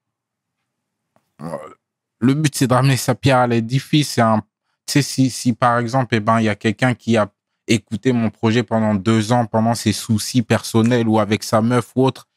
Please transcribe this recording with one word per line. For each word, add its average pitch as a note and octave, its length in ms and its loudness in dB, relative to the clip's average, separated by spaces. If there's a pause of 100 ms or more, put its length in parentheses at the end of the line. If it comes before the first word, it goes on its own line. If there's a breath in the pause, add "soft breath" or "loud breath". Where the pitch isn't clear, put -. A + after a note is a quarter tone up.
(2250)
le B2+ 140 2
but, D3+ 220 -2
c'est C3+ 120 0
de B2 60 0
ramener C3 240 2
sa B2+ 180 -2
pierre C3 240 2
à B2 80 2
l'édifice. A#2+ 640 -2
C'est B2 100 0
un, A2+ 180 2 (460)
tu - 80 -10
sais, D3 80 4
si, C3 280 0
si A#2+ 240 -2
par A#2+ 260 2
exemple, A#2+ 360 -2
eh A2 40 0
ben, A2+ 200 2
il A2 60 0
y G#2+ 40 2
a G2+ 60 -2
quelqu'un A#2+ 380 -2
qui A2+ 240 0
a G#2 140 0 (360)
écouté G#2+ 440 -2
mon A2+ 180 -2
projet A2+ 340 0
pendant A2 320 0
deux A2 360 0
ans, A#2+ 140 2
pendant A2+ 300 0
ses G#2+ 180 -2
soucis - 480 -2
personnels A2+ 640 0
ou A2 120 2
avec G#2 240 -2
sa A2 180 0
meuf A#2+ 340 0
ou B2+ 100 2
autre, - 320 -4